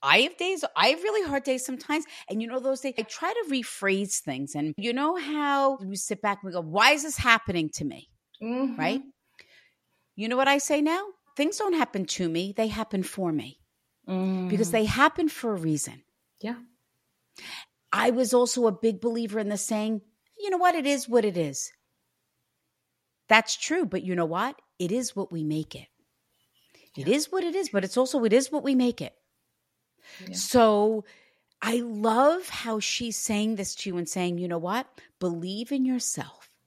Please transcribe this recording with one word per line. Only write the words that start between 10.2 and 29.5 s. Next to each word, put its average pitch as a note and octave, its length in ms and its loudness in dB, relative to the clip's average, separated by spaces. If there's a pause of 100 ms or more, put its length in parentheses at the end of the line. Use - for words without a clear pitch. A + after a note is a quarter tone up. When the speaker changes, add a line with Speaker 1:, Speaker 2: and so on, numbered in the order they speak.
Speaker 1:
know B3 100 0
what C4+ 100 4
I C#4 120 4
say D4 220 2
now? E4 220 2 (320)
Things D#4+ 220 0
don't G4+ 160 0
happen A#3+ 320 0 (120)
to F3 120 -2
me. F3+ 260 -2
They A3 120 0
happen G#3+ 340 -4
for F3+ 300 -4
me C#3+ 280 -6 (480)
Speaker 2:
Mm. F#3 420 -2
Speaker 1:
because G3+ 200 2
they A3 160 2
happen D4 440 2
for A#3+ 240 -4
a G3 60 -2
reason. D3+ 440 -4 (380)
Speaker 2:
Yeah. A#3 160 -8 (1300)
Speaker 1:
I A3+ 200 2
was A#3+ 240 2
also A#3+ 320 4
a G#3+ 40 4
big G3 300 0
believer A3+ 380 -2
in G#3 100 -2
the G#3 80 -2
saying, G#3+ 440 -2 (360)
"You G4+ 140 -4
know F4+ 60 2
what? F4+ 180 6
It D4+ 100 0
is C#4 240 0
what A#3 160 4
it G3 120 0
is." D3 360 -4 (1500)
That's A3 280 6
true. E4 300 0
But F#3+ 180 -4
you F3+ 120 -2
know F3 100 2
what? F#3+ 360 -4 (160)
It F3+ 140 -2
is A#3+ 240 -2
what G3 160 -6
we E3 120 -4
make D#3 320 -4
it. - 120 -16 (1080)
It C3+ 120 -6
Speaker 2:
Yeah. G#3+ 80 4
Speaker 1:
is D4+ 160 -2
what F#4+ 120 -2
it E4+ 120 -4
is, F#4 140 -2
but G3+ 140 0
it's F#3+ 140 -4
also, C4 280 2
it G3+ 80 4
is C4 180 4
what - 120 -2
we C4+ 120 2
make B3 260 2
it. - 140 -10 (1120)